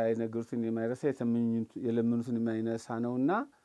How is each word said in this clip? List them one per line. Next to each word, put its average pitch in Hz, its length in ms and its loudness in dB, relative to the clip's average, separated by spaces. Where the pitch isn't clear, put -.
የነገሩትን 113 600 0
የማይረሳ 113 420 -2
የተመኙት 117 680 0
የለመኑትን 117 560 2
የማይነሳ 113 640 -2
ነውና 123 300 0